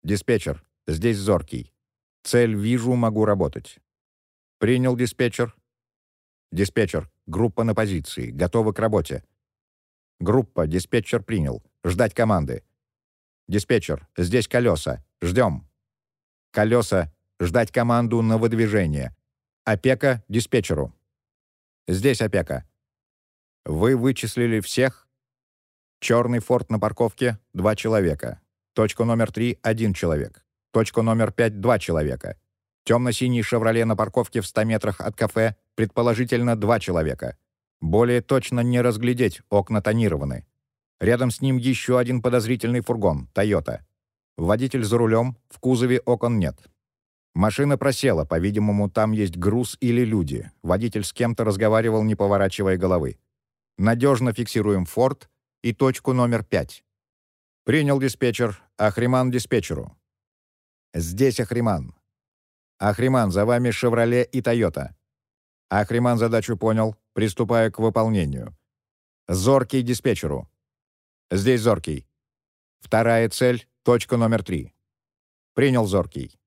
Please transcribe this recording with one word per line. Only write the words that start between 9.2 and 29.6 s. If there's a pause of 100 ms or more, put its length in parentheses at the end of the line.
«Группа,
диспетчер
принял. (220)
Ждать
команды». (840)
«Диспетчер, (120)
здесь
Колеса. (160)
Ждем». (840)
«Колеса, (260)
ждать
команду
на
выдвижение. (480)
Опека
диспетчеру». (960)
«Здесь
опека». (1000)
«Вы
вычислили
всех?» (920)
Черный
Форд
на
парковке — (140)
два
человека. (320)
Точка
номер
три —